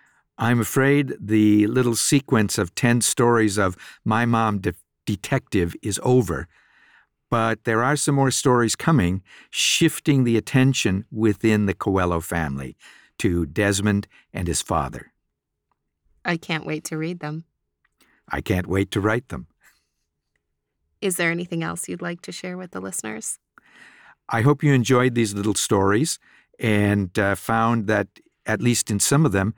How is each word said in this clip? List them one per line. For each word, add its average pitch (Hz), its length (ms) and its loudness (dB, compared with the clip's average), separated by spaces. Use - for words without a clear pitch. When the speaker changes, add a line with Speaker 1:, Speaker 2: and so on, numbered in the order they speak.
Speaker 1:
I'm 117 240 2
afraid 139 600 2
the 107 480 4
little 120 260 0
sequence 113 640 0
of 95 160 -2
ten 120 260 2
stories 113 560 2
of 95 200 0
My 110 220 0
Mom 113 320 0
De-, 92 160 -4
Detective 98 760 -2
is 104 220 -6
over, 98 460 0
but 113 320 -2
there 113 220 0
are 143 120 0
some 143 200 0
more 135 160 2
stories 120 420 2
coming, 95 480 0
shifting - 760 0
the 117 120 2
attention 113 720 2
within 107 580 2
the 98 80 0
Coelho 92 440 0
family 71 580 -6
to 87 280 0
Desmond 101 600 0
and 95 140 -6
his - 160 -2
father. 67 500 -6
Speaker 2:
I 175 120 -2
can't 160 280 -6
wait 156 200 -6
to - 120 -10
read 165 220 -6
them. 156 280 -10
Speaker 1:
I 71 120 -6
can't 92 280 -2
wait 98 240 0
to 104 80 0
write 107 280 0
them. 82 200 -12
Speaker 2:
Is 190 160 -2
there 170 160 0
anything 170 320 -4
else 170 240 -8
you'd 175 120 -10
like 175 220 -10
to - 80 -14
share 180 260 -12
with 185 140 -14
the 190 100 -12
listeners? 214 600 -10
Speaker 1:
I 113 140 0
hope 139 200 4
you 147 100 4
enjoyed 127 440 2
these 110 180 0
little 101 220 -2
stories 104 640 0
and, 104 580 0
uh, 101 160 2
found 113 540 0
that, 104 180 0
at 107 160 -2
least 120 260 0
in 101 120 0
some 151 260 4
of 117 60 0
them, 98 260 0